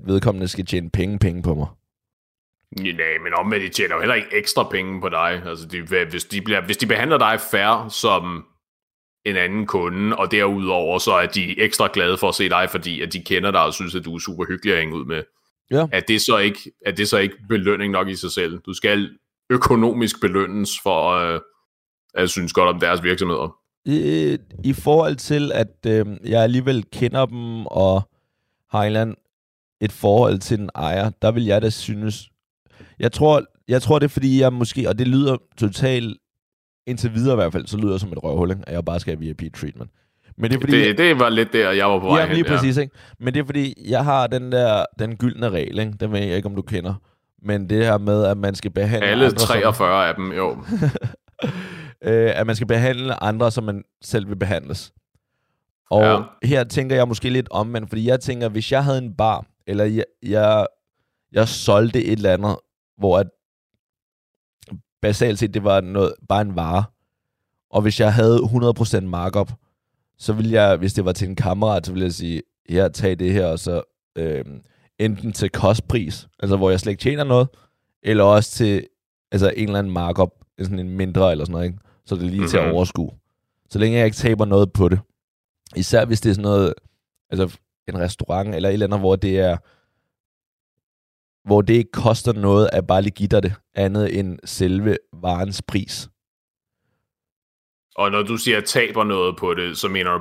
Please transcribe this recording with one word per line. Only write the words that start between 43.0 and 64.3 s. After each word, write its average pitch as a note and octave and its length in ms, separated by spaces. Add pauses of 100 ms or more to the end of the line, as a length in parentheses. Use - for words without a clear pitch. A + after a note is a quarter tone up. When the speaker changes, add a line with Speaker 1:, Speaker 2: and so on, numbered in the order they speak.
Speaker 1:
Men B2+ 160
det D3 60
er C#3+ 40
fordi, C#3 300 (160)
jeg B2+ 140
har C3+ 220
den B2+ 260
der, A#2 320 (140)
den A2 180
gyldne A#2 340
regel, F2 280
ikke? G#2+ 220
Den G#2+ 120
ved G2+ 80
jeg F#2+ 160
ikke, G2 120
om G2+ 80
du G2 60
kender. F#2 320 (480)
Men G2+ 280
det A2 140
her G#2+ 140
med, G#2 260
at G2 120
man G2+ 180
skal G2+ 160
behandle G#2 380
Speaker 2:
Alle A#2 180
Speaker 1:
andre G#2 120
som A2+ 80
Speaker 2:
treogfyrre G2 640
af D#2+ 60
dem, F#2 180
jo. D#2+ 240
Speaker 1:
<laughs> - 80 (1400)
Øh, A2+ 300
at A2+ 120
man A2+ 100
skal A2 100
behandle B2 560
andre, A2 280
som A2+ 140
man G2+ 200 (180)
selv G#2 260
vil G#2 80
behandles. E2+ 560 (1000)
Og G#2 120
Speaker 2:
Ja. G#2+ 200 (260)
Speaker 1:
her C3+ 160
tænker C3 320
jeg B2 120
måske A#2+ 220
lidt B2+ 200
omvendt, A2 380
fordi A2 200
jeg B2+ 120
tænker, A#2+ 280
hvis A2 240
jeg C3+ 120
havde C3+ 140
en A#2+ 180
bar, A2 300 (200)
eller G2+ 180
jeg, G#2+ 200 (180)
jeg, G#2+ 440 (640)
jeg A2+ 160
solgte A2 560
et - 80
eller G2+ 200
andet, G2 240 (420)
hvor F#2 200
at G2 80 (1800)